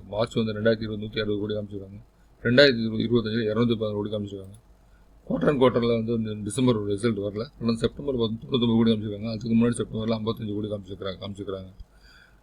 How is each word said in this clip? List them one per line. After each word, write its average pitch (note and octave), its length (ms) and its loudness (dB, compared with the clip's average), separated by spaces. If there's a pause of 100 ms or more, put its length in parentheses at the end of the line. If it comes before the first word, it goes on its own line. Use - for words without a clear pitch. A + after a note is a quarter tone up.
மார்ச் G#2 260 -2
வந்து A2 200 0
ரெண்டாயிரத்தி A2 280 2
இருபது G#2+ 240 -6
நூத்தி G#2+ 160 -4
அறுபது G#2 180 0
கோடி G#2 140 -4
காமிச்சிருக்காங்க. G2+ 460 -8 (440)
ரெண்டாயிரத்தி A#2 560 6
இருபத்தஞ்சில் A2+ 400 2
இருநூத்தி G#2+ 140 0
பதினாறு A2 400 0
கோடி G#2 160 -4
காமிச்சிருக்காங்க. G2+ 480 -8 (720)
quarter G#3+ 200 2
on C#3+ 100 2
quarter-ல A#2+ 280 4
வந்து A#2 260 2
இந்த A2 300 -2
டிசம்பர் A#2+ 340 2
ஒரு G2+ 160 -2
ரிசல்ட் G2 40 -2
வரல. G#2 500 -2 (140)
ஆனா, A#2 120 0
செப்டம்பர் C3 420 -4
வந்து A2+ 320 -2
தொண்ணூத்தொன்பது A#2 200 2
கோடி A2+ 240 6
காமிச்சிருக்காங்க. G#2+ 380 -2
அதுக்கு A2+ 260 -2
முன்னாடி A#2 180 6
செப்டம்பர்ல A2 320 -4
ஐம்பத்தஞ்சு A2 480 -2
கோடி G#2 140 -4
காமிச்சிருக்காங்க, G2 520 -8
காமிச்சிருக்காங்க. F#2+ 500 -8 (720)